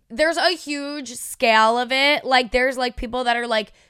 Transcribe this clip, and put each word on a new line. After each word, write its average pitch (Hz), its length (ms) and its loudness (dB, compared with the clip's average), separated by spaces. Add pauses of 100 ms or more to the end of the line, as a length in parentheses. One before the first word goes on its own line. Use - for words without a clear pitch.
(100)
there's 302 260 0
a 339 140 4
huge 285 640 -8
scale 226 640 2
of 247 120 -4
it. 277 360 2
Like, 254 260 2
there's, 247 240 0
like, 247 200 -4
people 247 280 -6
that 240 140 0
are, 240 80 -6
like, 220 260 -2 (180)